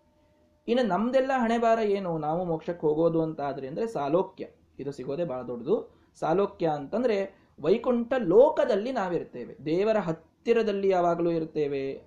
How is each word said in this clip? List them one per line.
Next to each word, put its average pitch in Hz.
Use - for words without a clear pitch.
ಇನ್ನು 240
ನಮ್ದೆಲ್ಲ 247
ಹಣೆ 233
ಬಾರ 226
ಏನು, 196
ನಾವು 160
ಮೋಕ್ಷಕ್ಕೆ 165
ಹೋಗೋದು 160
ಅಂತ 156
ಆದ್ರೆ 135
ಅಂದ್ರೆ 196
ಸಾಲೋಕ್ಯ 156
ಇದು 139
ಸಿಗೋದೇ 139
ಬಹಳ 127
ದೊಡ್ಡದು. 123
ಸಾಲೋಕ್ಯ 175
ಅಂತಂದ್ರೆ 196
ವೈಕುಂಠ 233
ಲೋಕದಲ್ಲಿ 247
ನಾವಿರ್ತೇವೆ, 170
ದೇವರ 196
ಹತ್ತಿರದಲ್ಲಿ 196
ಯಾವಾಗಲೂ 175
ಇರ್ತೇವೆ 143